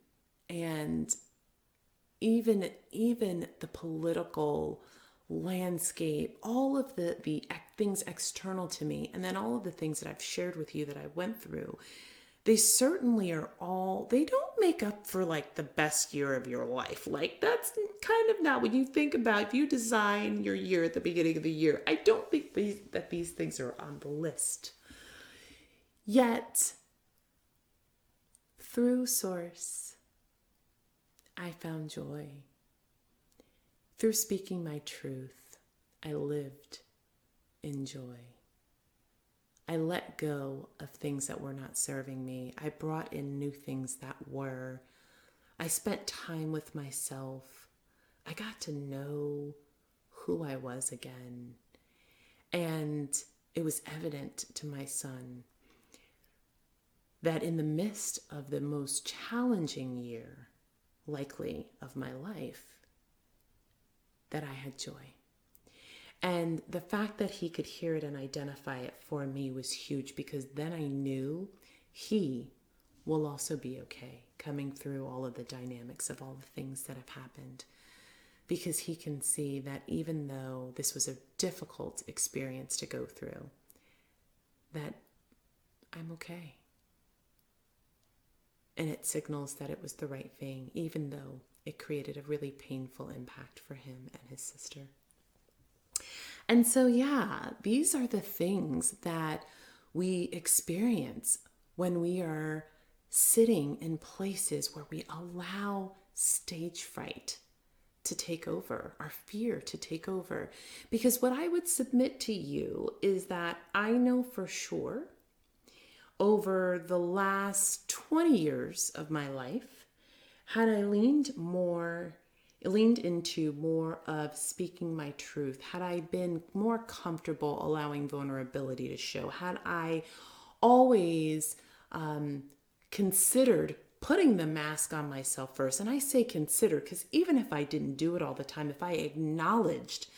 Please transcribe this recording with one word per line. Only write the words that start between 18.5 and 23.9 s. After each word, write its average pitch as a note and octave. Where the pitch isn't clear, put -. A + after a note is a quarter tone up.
what A3+
you C4
think D4
about. A3
If G#3
you C#4+
design G#3+
your G3+
year F#3
at E3
the E3
beginning E3
of D#3
the D#3+
year, D#3
I -
don't -
think D4
these, G3+
that F3
these E3+
things D#3
are B2
on D3